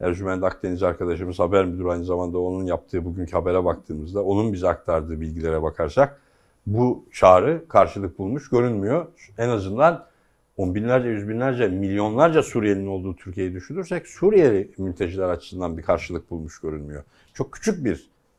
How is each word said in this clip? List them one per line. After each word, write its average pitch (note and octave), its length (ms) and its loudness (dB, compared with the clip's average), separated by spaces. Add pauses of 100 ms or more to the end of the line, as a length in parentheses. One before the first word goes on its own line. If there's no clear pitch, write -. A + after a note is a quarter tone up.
Ercüment F#2 440 -2
Akdeniz F#2 380 -4
arkadaşımız F2+ 560 -2
haber F#2+ 260 4
müdürü, F2+ 240 -4
aynı F2 160 -2
zamanda F2+ 340 -2
onun F#2 280 -2
yaptığı F2 380 -4
bugünkü F2 280 -8
habere F2+ 320 2
baktığımızda, E2 600 -4
onun G2+ 280 2
bize F2+ 160 -2
aktardığı D#2+ 520 -2
bilgilere D#2+ 420 -4
bakarsak E2 580 0 (460)
bu A2+ 460 0
çağrı G#2+ 560 6
karşılık G2 500 2
bulmuş A2 320 -6
görünmüyor. A#2+ 560 0 (320)
En A#2 100 0
azından A#2 580 0 (500)
on F#2 180 -2
binlerce, A#2+ 340 0
yüz G#2 200 -4
binlerce, A#2+ 400 0
milyonlarca G#2+ 760 2
Suriyelinin G2+ 440 0
olduğu F#2+ 300 -6
Türkiye'yi F#2 380 -6
düşünürsek E3 520 -8
Suriyeli D#3+ 720 4
mülteciler F#2 500 -4
açısından F2 500 -6
bir D#2+ 40 -12
karşılık F2 480 -2
bulmuş D#2+ 300 -10
görünmüyor. D2 420 -10 (320)
Çok - 180 -6
küçük F3 320 -4
bir F2 260 -4 (280)